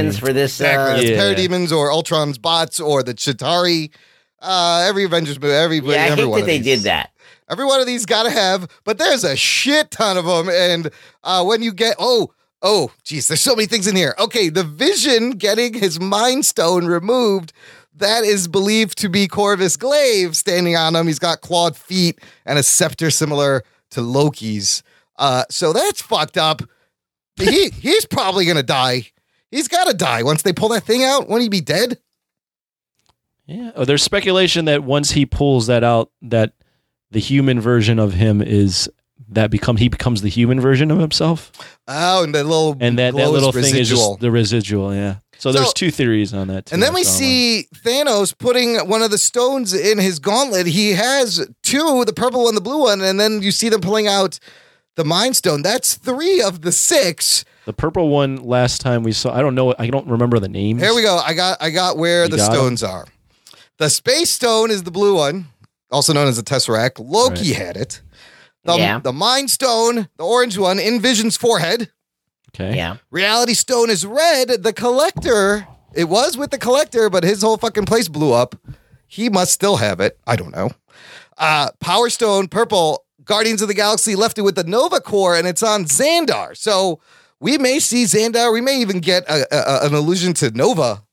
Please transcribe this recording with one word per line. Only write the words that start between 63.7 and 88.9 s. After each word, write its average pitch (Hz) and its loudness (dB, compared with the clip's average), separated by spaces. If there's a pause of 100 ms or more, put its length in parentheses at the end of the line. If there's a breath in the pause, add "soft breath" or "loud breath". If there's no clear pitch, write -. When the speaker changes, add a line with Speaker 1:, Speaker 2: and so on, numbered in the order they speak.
Speaker 3:
The 151 2
Space 294 0
Stone 226 2
is 196 -2
the 180 -10
blue 202 2
one, 156 -2 (420)
also 143 2
known 143 4
as 117 0
the 117 -4
Tesseract. 123 0
Loki 175 0
Speaker 1:
Right. - -2
Speaker 3:
had 90 -8
it. - -10 (640 soft breath)
The, 170 2
Speaker 2:
Yeah. 104 0
Speaker 3:
the 131 -4
Mind 240 -2
Stone, 233 0
the 160 -8
orange 233 0
one, 190 0
in 220 -2
Vision's 220 0
forehead. 214 0 (680)
Speaker 1:
Okay. 98 -6
Speaker 2:
Yeah. 87 -6 (140)
Speaker 3:
Reality 220 0
Stone 233 2
is 190 -2
red. 262 2 (140)
The 220 0
Collector, 233 0 (260)
it 165 0
was 240 0
with 285 -6
the 262 -4
Collector, 233 0
but 175 0
his 196 0
whole 220 2
fucking 214 -4
place 220 0
blew 151 0
up. 123 2 (500 loud breath)
He 226 -6
must 180 2
still 196 0
have 101 -2
it. 104 -2
I 120 0
don't 92 -12
know. 95 -4 (640 loud breath)
Uh, 151 0 (120)
Power 208 0
Stone, 196 0
purple. 190 0 (200)
Guardians 214 0
of 214 -2
the 202 -4
Galaxy 208 0
left 220 0
it 208 -2
with 196 2
the 170 -2
Nova 262 0
Corps, 190 0
and 170 0
it's 180 -2
on 214 0
Xandar. 247 0
So 190 0 (420 soft breath)
we 254 0
may 262 2
see 240 0
Xandar. 226 2
We 233 0
may 269 0
even 190 -2